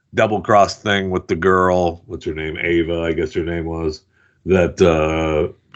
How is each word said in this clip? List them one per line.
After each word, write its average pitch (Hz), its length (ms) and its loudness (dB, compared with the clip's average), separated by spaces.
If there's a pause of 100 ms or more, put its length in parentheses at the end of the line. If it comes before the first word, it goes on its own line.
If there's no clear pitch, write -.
(140)
double 107 280 0
cross 101 400 4
thing 98 280 -2
with 92 180 -4
the 98 80 -2
girl. 90 720 2
What's 82 200 -12
her 82 80 -6
name? 78 260 -8
Ava, 85 420 -2
I 82 120 -2
guess 80 200 -6
her 87 100 -4
name 85 220 -6
was. 82 360 -6 (440)
That, 90 360 2
uh, 78 680 2 (240)